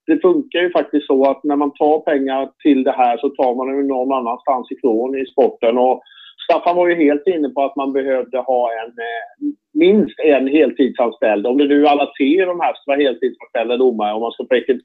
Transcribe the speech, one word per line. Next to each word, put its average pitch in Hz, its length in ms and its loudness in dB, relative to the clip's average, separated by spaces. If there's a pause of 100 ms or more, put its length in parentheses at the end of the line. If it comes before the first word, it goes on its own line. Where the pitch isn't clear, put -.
det 156 120 2
funkar 175 420 0
ju 175 120 0
faktiskt 151 340 -2
så 135 240 2
att 135 140 -6
när 147 120 -2
man 143 180 -2
tar 156 240 2
pengar 135 520 -2 (120)
till 135 220 2
det 139 80 2
här 120 260 2
så 143 100 -4
tar 131 260 0
man 127 120 -4
det 135 160 -2
någon 135 300 -2
annanstans 123 580 -4
ifrån 127 480 -2
i 135 80 -6
sporten. 120 520 0
Och 127 240 0 (480)
Staffan 175 260 0
var 175 120 2
ju 175 60 2
helt 147 320 0
inne 160 220 0
på 131 140 -4
att 135 140 -4
man 139 160 -4
behövde 131 460 -4
ha 123 340 -2
en, 113 160 -10
eh, 117 640 -10 (200)
minst 180 460 2
en 139 300 2
heltidsanställd. 120 1000 0
Om 127 120 0
det 147 80 4
nu 143 200 4
alla 143 200 2 (120)
tre 147 240 2
i - 20 0
de 175 160 -4
här 135 140 -2
ska - 120 -20
vara 139 140 0
heltidsanställda 123 760 -4
domare, 110 380 0
om 110 60 -6
man 117 120 -6
ska 127 120 -10
få 120 160 0 (240)